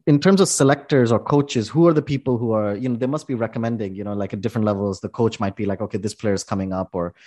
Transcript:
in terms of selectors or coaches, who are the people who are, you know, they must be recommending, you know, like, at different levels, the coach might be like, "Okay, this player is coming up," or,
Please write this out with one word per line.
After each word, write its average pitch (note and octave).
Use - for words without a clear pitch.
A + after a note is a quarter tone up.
in C#3+
terms F#3
of F#3
selectors C#3
or G#2+
coaches, C#3
who E3+
are E3+
the D3+
people C3
who A2+
are, G#2
you B2
know, B2
they B2
must D3
be C3+
recommending, A2+
you G2+
know, G2+
like, G2+
at G#2+
different G#2+
levels, G2+
the -
coach A2+
might G2
be G#2
like, G2
"Okay, G#2+
this G2+
player G#2
is F#2+
coming G2
up," F#2
or, F2